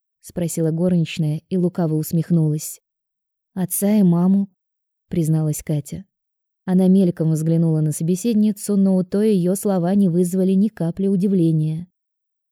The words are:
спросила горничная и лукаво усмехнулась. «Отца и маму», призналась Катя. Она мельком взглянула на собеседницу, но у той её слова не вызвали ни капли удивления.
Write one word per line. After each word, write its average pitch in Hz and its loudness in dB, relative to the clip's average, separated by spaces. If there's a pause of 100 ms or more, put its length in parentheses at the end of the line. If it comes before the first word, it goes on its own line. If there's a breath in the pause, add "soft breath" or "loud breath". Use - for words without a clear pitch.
(220)
спросила 165 -4
горничная 165 -2
и 190 -6
лукаво 175 0
усмехнулась. 156 -2 (720)
«Отца 196 -2
и 214 4
маму», 185 2 (580)
призналась 156 -2
Катя. 160 -6 (600)
Она 185 2
мельком 175 2
взглянула 160 0
на 156 -2
собеседницу, 208 -2
но 190 2
у 185 2
той 208 0
её 180 0
слова 185 -2
не 202 4
вызвали 185 0
ни 196 2
капли 170 -4
удивления. 170 0 (640)